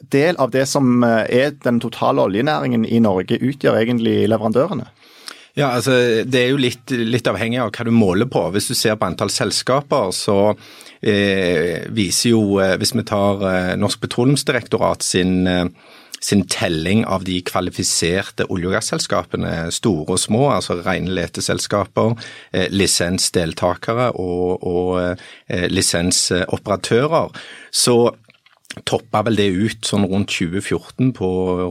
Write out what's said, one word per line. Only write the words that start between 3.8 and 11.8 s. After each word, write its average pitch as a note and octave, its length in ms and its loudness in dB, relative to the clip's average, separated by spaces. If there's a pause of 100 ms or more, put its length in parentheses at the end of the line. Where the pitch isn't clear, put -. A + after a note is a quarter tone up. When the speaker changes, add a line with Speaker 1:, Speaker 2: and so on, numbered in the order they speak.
Speaker 1:
leverandørene? A2+ 580 0 (680)
Speaker 2:
Ja, C#3+ 200 0
altså, A#2+ 500 2
det B2+ 140 2
er B2 100 4
jo C#3 80 2
litt, B2 320 -2
litt A#2 400 0
avhengig A2+ 320 -2
av A2 100 -2
hva A#2 140 -8
du A#2 60 0
måler G#2 340 4
på. F#2 280 -2
Hvis G#2 180 -2
du - 20 -4
ser G#2+ 220 0
på G#2+ 100 -2
antall F#2+ 240 -2
selskaper, B2+ 800 0
så, G2+ 480 2 (440)
eh, F#2 920 0